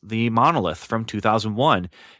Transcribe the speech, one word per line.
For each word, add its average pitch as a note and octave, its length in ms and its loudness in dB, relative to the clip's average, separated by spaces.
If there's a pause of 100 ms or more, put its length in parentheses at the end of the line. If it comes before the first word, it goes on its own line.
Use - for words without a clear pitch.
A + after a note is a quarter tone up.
the A2+ 300 -2
Monolith A#2 540 2
from A2+ 200 -4
two G#2+ 160 -6
thousand G#2+ 360 0
one, A2+ 340 2 (300)